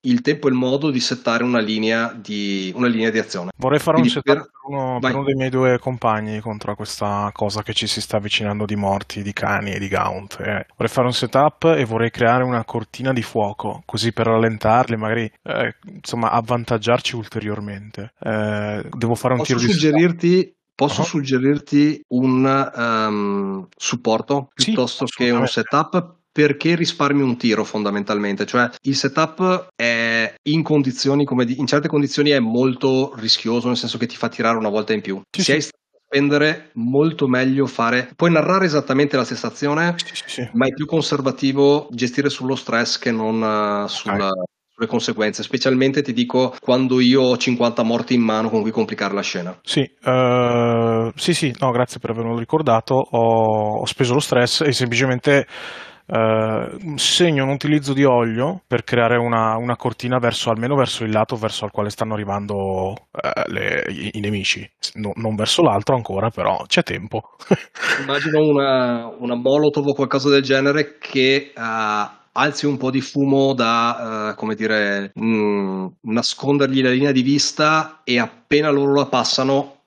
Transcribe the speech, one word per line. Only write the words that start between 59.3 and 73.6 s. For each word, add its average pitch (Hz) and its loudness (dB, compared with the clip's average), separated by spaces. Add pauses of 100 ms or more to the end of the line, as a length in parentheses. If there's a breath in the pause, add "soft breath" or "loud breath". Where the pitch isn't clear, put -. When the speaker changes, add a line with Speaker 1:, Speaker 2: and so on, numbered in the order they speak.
Speaker 2:
una 120 -2
cortina 123 -2
verso, 117 0
almeno 117 0
verso 123 0
il 107 -4
lato 110 2
verso 107 -4
il 101 -8
quale 104 -4
stanno 110 -4
arrivando, 98 -4
eh, - -4
le, - -2
i, 87 -8
i 110 -6
nemici. 101 -4 (100)
S-, - -8
no, 104 -6
non 110 -4
verso 104 2
l'altro 113 4
ancora, 107 -2
però - -2
c'è - 2
tempo. - -8 (120)
<laughs> - -2
Speaker 1:
Immagino 143 0
una, 131 2
una 120 -4
molotov 143 2
o 139 0
qualcosa 139 0
del 139 6
genere 139 0
che, 135 0
eh, 110 -2 (260)
alzi 143 0
un 143 0
po' 127 -2
di 131 0
fumo 135 2
da, 117 0